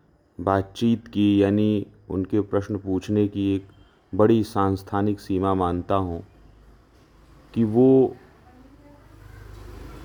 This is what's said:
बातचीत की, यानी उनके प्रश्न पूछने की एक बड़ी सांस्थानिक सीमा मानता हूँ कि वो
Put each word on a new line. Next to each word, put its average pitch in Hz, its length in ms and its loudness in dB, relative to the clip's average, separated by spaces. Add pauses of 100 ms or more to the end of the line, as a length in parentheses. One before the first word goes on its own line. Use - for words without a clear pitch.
(380)
बातचीत 98 720 -2
की, 101 340 2
यानी 104 440 0 (240)
उनके 95 320 -2
प्रश्न 101 360 -4
पूछने 98 500 -2
की 98 260 -2
एक 95 140 -6 (440)
बड़ी 107 320 4
सांस्थानिक 101 760 -2
सीमा 95 340 -2
मानता 90 420 -2
हूँ 87 260 -4 (1300)
कि 117 120 2
वो 127 500 4 (1900)